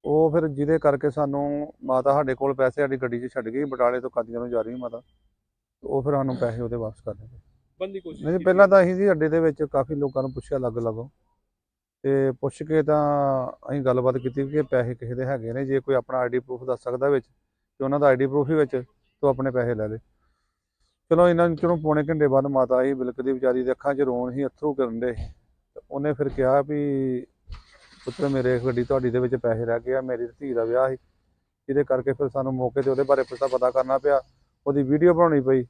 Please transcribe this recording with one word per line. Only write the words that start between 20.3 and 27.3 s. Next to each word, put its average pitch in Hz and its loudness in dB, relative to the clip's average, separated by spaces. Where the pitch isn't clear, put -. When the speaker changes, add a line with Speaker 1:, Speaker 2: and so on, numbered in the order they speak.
Speaker 1:
ਇਹਨਾਂ 170 4
ਨੂੰ, 160 0
ਚਲੋ, 175 0
ਪੌਣੇ 151 0
ਘੰਟੇ 151 2
ਬਾਅਦ 135 4
ਮਾਤਾ 127 2
ਆਈ, 131 2
ਬਿਲਕਦੀ 127 -4
ਵਿਚਾਰੀ 127 0
ਦੇ 127 -2
ਅੱਖਾਂ 139 -2
'ਚ 135 -2
ਰੋਣ 123 -2
ਸੀ, 139 -4
ਅਥਰੂ 147 -6
ਕਰਨ 120 -4
ਦੇ। 123 -2
ਤੇ - -14
ਉਹਨੇ 143 -4
ਫਿਰ 139 -4
ਕਿਹਾ 135 2
ਵੀ, 135 -4